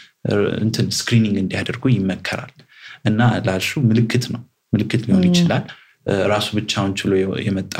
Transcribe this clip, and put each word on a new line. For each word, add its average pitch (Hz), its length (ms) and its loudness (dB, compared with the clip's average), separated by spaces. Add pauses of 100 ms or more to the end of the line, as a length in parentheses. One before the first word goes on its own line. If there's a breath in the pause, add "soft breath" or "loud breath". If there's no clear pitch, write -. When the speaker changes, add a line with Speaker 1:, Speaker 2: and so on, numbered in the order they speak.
(240 loud breath)
Speaker 1:
እ፣ - 100 0 (240)
እንትን 110 340 0
ስክሪኒንግ 110 460 2
እንዲያደርጉ - 520 -4
ይመከራል። 92 640 -2 (520 loud breath)
እና 107 140 2 (220)
ላልሽው 95 420 -2
ምልክት 113 460 2
ነው፣ - 120 -6 (300)
ምልክት 107 300 0
ሊሆን 180 220 2
Speaker 2:
ም። 90 40 4
Speaker 1:
ይችላል። 175 360 2 (420 loud breath)
እ፣ 98 220 0
ራሱ 104 260 0
ብቻውን 104 400 -2
ችሎ 101 220 -2
የ-፣ 95 260 0
የመጣ 95 380 -4